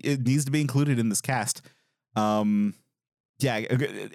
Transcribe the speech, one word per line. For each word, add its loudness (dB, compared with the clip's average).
it 0
needs 2
to -4
be 2
included 2
in 2
this -2
cast. -4
Um, 2
yeah, 0
uh, 4